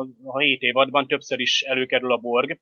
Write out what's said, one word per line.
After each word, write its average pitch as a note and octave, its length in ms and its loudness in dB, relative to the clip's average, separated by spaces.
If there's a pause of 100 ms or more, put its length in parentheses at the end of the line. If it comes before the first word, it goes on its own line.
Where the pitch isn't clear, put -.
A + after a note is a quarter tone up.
(240)
a C3 160 -6
hét C#3 220 0
évadban C3 460 2
többször C#3 320 -4
is - 220 0
előkerül B2+ 500 0
a A#2+ 60 2
Borg, A#2+ 440 -2